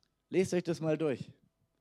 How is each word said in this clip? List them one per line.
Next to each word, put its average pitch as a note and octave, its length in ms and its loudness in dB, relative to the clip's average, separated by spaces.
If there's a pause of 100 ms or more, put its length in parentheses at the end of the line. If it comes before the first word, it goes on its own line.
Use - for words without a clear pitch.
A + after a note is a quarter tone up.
(300)
Lest F#3 240 2
euch F3+ 100 0
das E3 180 -2
mal D#3 160 2
durch. D3+ 340 -2 (500)